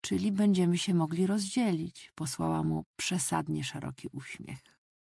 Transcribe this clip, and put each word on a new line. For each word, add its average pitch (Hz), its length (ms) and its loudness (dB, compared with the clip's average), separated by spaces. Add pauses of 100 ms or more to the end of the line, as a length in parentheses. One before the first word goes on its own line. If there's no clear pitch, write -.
"Czyli 196 300 0
będziemy 185 460 4
się 185 160 0
mogli 170 340 2
rozdzielić", 196 880 -2
posłała 160 480 -2
mu 160 200 0 (120)
przesadnie 156 680 -2
szeroki 131 480 -8
uśmiech. - 680 -14 (220)